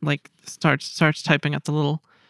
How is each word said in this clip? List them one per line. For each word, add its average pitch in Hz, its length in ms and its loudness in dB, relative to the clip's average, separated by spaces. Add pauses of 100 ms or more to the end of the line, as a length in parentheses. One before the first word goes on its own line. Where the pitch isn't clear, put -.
like, 147 280 -4 (160)
starts, - 400 0
starts - 360 0
typing 147 320 0
at 143 120 -6
the 143 60 -4
little, 151 320 0 (260)